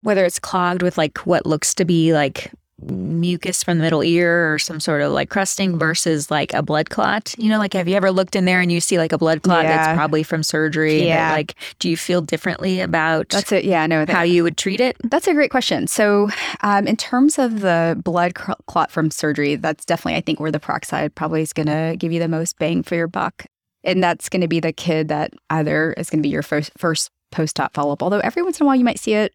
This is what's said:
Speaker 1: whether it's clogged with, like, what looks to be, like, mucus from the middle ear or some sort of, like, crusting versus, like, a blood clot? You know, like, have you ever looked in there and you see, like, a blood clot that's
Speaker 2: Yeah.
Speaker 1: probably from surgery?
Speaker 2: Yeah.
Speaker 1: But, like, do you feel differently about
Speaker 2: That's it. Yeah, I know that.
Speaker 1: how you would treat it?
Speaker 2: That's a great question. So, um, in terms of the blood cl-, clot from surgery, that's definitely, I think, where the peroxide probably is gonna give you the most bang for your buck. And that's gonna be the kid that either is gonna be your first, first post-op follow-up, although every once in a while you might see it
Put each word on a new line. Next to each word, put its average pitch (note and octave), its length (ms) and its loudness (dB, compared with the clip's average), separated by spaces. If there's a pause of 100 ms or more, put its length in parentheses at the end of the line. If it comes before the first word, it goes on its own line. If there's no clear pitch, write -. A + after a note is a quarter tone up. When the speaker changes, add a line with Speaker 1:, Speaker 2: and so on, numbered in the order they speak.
Speaker 1:
whether G3 240 2
it's - 140 0
clogged F3+ 440 0
with, F3+ 140 0
like, D#3 300 0
what E3+ 180 2
looks - 300 0
to F#3 100 0
be, E3 300 4
like, D3 360 -2 (460)
mucus F3 640 -2
from F3 160 0
the D#3+ 40 2
middle D#3+ 200 2
ear E3+ 500 2
or D3+ 60 0
some D#3 220 -6
sort D3+ 220 0
of, D3 100 0
like, C#3+ 180 -2
crusting F#3+ 480 -2
versus, D#3+ 520 0
like, D3 240 -2
a - 80 0
blood D3+ 280 -2
clot? - 480 -2
You A3 100 0
know, A3 100 2
like, G3+ 160 -2
have F3 140 -2
you F#3 60 2
ever G3 160 2
looked F#3 260 0
in F#3+ 80 2
there F3+ 160 4
and F3 120 2
you E3+ 80 0
see, F3+ 180 0
like, D#3+ 140 0
a D#3 60 0
blood D#3+ 240 2
clot E3+ 220 4
that's D#3+ 240 4
Speaker 2:
Yeah. D#3+ 60 2
Speaker 1:
probably D#3 280 2
from D#3+ 200 -2
surgery? D#3 640 2
Speaker 2:
Yeah. D#3+ 240 2
Speaker 1:
But, D#3 60 0
like, D3+ 180 -4 (240)
do F3+ 100 -4
you E3 80 0
feel F3+ 240 0
differently F#3 600 -4
about E3 500 0
Speaker 2:
That's G3+ 220 -2
it. F#3+ 120 2
Yeah, E3+ 180 2
I D#3+ 40 2
know D#3 180 2
that. F#3 80 -2
Speaker 1:
how F3 100 2
you F3 200 4
would E3+ 140 0
treat G3+ 240 -2
it? B3+ 240 0
Speaker 2:
That's C#4 240 0
a E4+ 60 4
great D4 160 2
question. G3+ 360 -2
So, G#3 420 2 (340)
um, G3+ 240 2
in A3 100 0
terms C#4 420 2
of A3+ 220 0
the E3 420 2
blood F3 340 0
cl-, - 300 -8
clot - 240 0
from D#3+ 200 0
surgery, D3 460 0
that's D#3 280 -4
definitely, E3 320 -2
I D#3+ 40 -2
think, D#3+ 200 -4
where D#3 100 -2
the D3+ 100 -2
peroxide - 540 -4
probably D#3+ 280 -2
is D#3 100 -6
gonna D#3+ 440 -2
give E3+ 160 -2
you E3+ 60 0
the E3 100 -2
most E3 300 -4
bang E3 240 0
for - 120 -6
your E3+ 140 0
buck. - 360 -6 (400)
And F#3 180 2
that's F3 260 0
gonna F3+ 200 0
be E3 120 0
the D#3+ 120 -2
kid D#3 360 -2
that D3+ 240 -2 (180)
either D#3 440 0
is - 160 -8
gonna D#3 120 0
be D3 60 0
your D3+ 140 -2
first, D3+ 340 -4
first - 340 -2 (220)
post-op D#3 400 -2
follow-up, C#3+ 300 -2
although F#3+ 180 0
every E4+ 220 -2
once F4+ 180 -2
in D4+ 40 2
a - 20 6
while C4+ 100 4
you B3 80 4
might A#3 140 0
see G#3+ 160 -2
it G#3+ 200 0